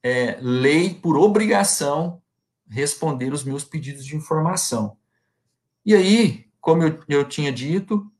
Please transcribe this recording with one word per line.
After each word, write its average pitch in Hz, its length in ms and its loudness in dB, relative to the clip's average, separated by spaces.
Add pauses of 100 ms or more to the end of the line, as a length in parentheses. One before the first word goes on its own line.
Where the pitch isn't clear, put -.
é, 123 400 -2
lei, 139 500 2
por 165 240 -2
obrigação, 196 1040 0 (480)
responder 135 640 -4
os 139 120 -6
meus 139 200 -8
pedidos 139 400 -12
de 143 120 -10
informação. 135 800 -4 (880)
E 208 100 6
aí, 196 520 4 (140)
como 165 220 2
eu, 160 260 0
eu 143 160 2
tinha 143 280 -4
dito 190 680 -4